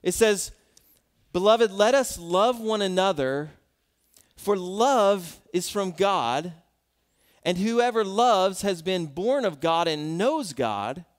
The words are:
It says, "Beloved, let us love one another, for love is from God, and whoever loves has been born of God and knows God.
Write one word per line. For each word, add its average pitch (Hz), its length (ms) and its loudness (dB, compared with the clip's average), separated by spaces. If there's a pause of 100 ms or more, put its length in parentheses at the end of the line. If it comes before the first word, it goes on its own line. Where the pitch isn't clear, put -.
It 180 100 -2
says, 208 400 0 (800)
"Beloved, 214 380 4
let 208 240 2
us 269 240 0
love 185 400 0
one 220 240 -2
another, 156 680 -2 (840)
for 202 200 -2
love 202 840 0 (120)
is 175 160 -2
from 196 240 -4
God, 160 640 -2 (880)
and 175 140 -2
whoever 226 460 2
loves 196 580 2
has 190 200 -2
been 180 240 -2
born 220 380 -2
of 156 160 -4
God 165 260 2
and 156 320 -4
knows 247 340 -2
God. 120 520 -4 (140)